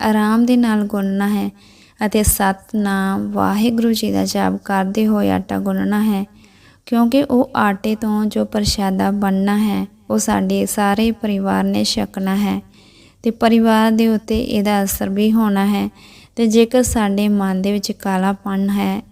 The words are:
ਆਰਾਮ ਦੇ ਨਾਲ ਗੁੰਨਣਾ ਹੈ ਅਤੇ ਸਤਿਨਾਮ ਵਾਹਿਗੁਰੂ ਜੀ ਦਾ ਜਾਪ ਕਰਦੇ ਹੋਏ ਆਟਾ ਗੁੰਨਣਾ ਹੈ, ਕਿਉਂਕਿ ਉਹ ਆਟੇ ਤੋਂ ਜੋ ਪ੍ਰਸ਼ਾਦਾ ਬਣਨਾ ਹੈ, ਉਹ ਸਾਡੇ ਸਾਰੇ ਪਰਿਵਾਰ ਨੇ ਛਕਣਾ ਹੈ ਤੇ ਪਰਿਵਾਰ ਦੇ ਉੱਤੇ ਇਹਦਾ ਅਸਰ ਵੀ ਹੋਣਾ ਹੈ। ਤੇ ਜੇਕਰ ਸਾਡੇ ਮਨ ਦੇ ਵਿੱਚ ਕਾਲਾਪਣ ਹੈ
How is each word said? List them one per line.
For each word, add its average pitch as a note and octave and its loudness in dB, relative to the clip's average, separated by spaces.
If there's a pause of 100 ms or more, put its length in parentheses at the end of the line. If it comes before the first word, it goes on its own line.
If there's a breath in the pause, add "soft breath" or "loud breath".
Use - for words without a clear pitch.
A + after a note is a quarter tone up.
ਆਰਾਮ G#3+ 2
ਦੇ B3 4
ਨਾਲ A3 2
ਗੁੰਨਣਾ G3 -2
ਹੈ G3+ -2 (520 soft breath)
ਅਤੇ G#3+ 0
ਸਤਿਨਾਮ G3 -2
ਵਾਹਿਗੁਰੂ A3 0
ਜੀ A3 -2
ਦਾ F#3+ 0
ਜਾਪ G3 -2
ਕਰਦੇ G3 0
ਹੋਏ G#3 2
ਆਟਾ F#3+ -2
ਗੁੰਨਣਾ F#3+ -2
ਹੈ, G3+ 0 (640 soft breath)
ਕਿਉਂਕਿ A#3 2
ਉਹ B3 0
ਆਟੇ G#3+ 0
ਤੋਂ G#3+ -2
ਜੋ G#3+ -2
ਪ੍ਰਸ਼ਾਦਾ G3 -2
ਬਣਨਾ G3+ 0
ਹੈ, G3 -2 (240)
ਉਹ A3 0
ਸਾਡੇ G3 0
ਸਾਰੇ G#3 0
ਪਰਿਵਾਰ F#3+ -2
ਨੇ G3+ 0
ਛਕਣਾ F#3+ -4
ਹੈ G3 -2 (640 soft breath)
ਤੇ A3+ 0
ਪਰਿਵਾਰ A3+ 4
ਦੇ A3+ 2
ਉੱਤੇ A3 0
ਇਹਦਾ G#3 0
ਅਸਰ G3 -4
ਵੀ G#3 0
ਹੋਣਾ G#3 2
ਹੈ। G3+ 0 (480 loud breath)
ਤੇ A#3 2
ਜੇਕਰ A3+ 4
ਸਾਡੇ G#3 0
ਮਨ F#3+ 0
ਦੇ G3 -2
ਵਿੱਚ G#3 -4
ਕਾਲਾਪਣ G3 -2
ਹੈ G3+ -2 (100)